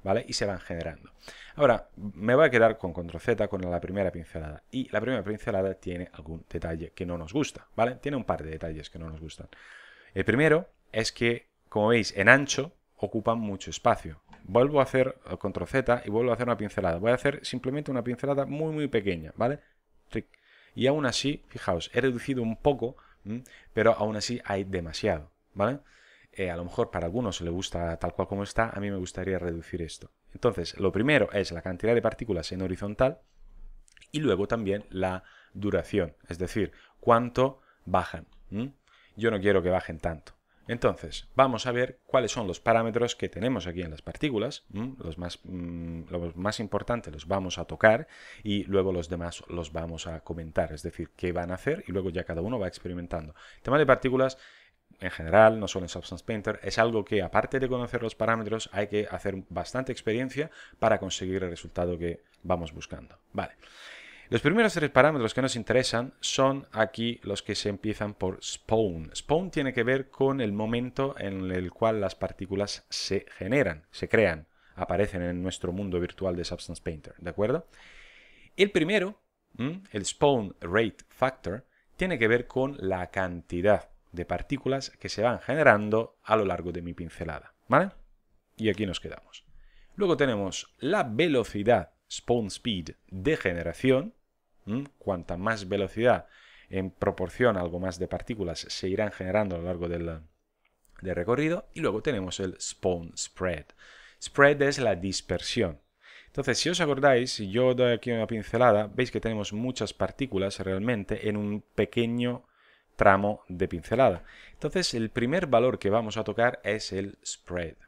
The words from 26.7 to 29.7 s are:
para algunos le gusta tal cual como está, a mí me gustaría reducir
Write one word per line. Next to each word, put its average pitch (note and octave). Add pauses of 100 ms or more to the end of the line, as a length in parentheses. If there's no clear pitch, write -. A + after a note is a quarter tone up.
para E2+
algunos G#2
le E2+
gusta E2+
tal F2
cual F#2
como G2+
está, A2+
a -
mí G2+
me G2
gustaría F#2
reducir E2+